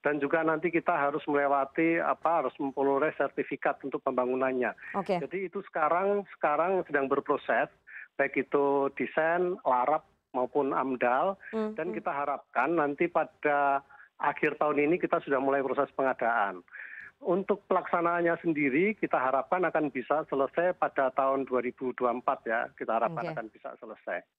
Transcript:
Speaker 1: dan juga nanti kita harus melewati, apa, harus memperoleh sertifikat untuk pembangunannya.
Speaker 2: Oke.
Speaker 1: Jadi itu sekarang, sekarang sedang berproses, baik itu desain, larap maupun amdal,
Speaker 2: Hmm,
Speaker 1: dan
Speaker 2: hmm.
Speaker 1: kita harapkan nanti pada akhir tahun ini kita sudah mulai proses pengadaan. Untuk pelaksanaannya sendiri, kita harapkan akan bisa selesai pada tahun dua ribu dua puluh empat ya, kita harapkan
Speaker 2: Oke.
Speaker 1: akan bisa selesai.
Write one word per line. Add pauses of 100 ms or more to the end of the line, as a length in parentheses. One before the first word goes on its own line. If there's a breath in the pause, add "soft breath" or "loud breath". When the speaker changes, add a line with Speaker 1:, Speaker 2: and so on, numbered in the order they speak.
Speaker 1:
dan
juga
nanti
kita
harus
melewati,
apa,
harus
memperoleh
sertifikat
untuk
pembangunannya. (240 loud breath)
Speaker 2:
Oke.
Speaker 1:
Jadi
itu
sekarang,
sekarang
sedang
berproses, (480 loud breath)
baik
itu
desain,
larap (320)
maupun
amdal, (160 loud breath)
Speaker 2:
Hmm,
Speaker 1:
dan
Speaker 2:
hmm.
Speaker 1:
kita
harapkan
nanti
pada (320 loud breath)
akhir
tahun
ini
kita
sudah
mulai
proses
pengadaan. (560 loud breath)
Untuk
pelaksanaannya
sendiri,
kita
harapkan
akan
bisa
selesai
pada
tahun
dua
ribu
dua
puluh
empat (100)
ya,
kita
harapkan
Speaker 2:
Oke.
Speaker 1:
akan
bisa
selesai. (140)